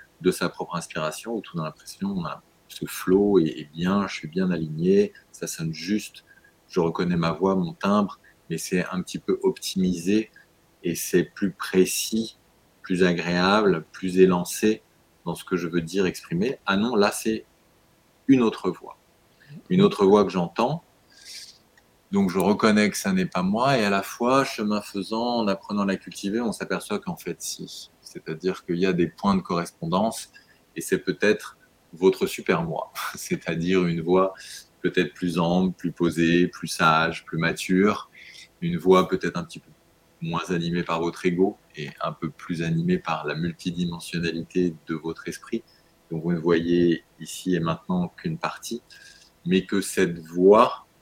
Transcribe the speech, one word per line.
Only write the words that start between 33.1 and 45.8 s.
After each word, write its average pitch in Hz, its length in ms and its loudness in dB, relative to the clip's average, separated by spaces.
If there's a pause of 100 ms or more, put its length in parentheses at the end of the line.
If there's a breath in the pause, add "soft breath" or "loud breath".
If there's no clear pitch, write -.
c'est-à-dire 87 720 -2
une 82 160 -2
voix 92 320 2 (480 loud breath)
peut-être 90 320 0
plus 87 260 -4
ample, 87 380 2
plus 85 140 -4
posée, 85 560 2
plus - 200 -8
sage, 80 580 0
plus - 120 -8
mature, 92 720 0 (520 loud breath)
une 85 160 -2
voix 90 300 6
peut-être 90 300 -4
un 87 60 -4
petit - 160 -16
peu - 100 -20 (520)
moins 82 300 -4
animée 85 320 -2
par 82 160 -2
votre 82 260 -4
ego 92 320 2 (180)
et 73 140 -10 (120)
un 80 100 -4
peu 78 180 -8
plus 80 320 -8
animée 85 380 0
par 78 260 -6
la 76 100 -6
multidimensionnalité 85 1400 -4 (120)
de 82 80 -6
votre 80 320 -8
esprit, - 360 -8 (480 soft breath)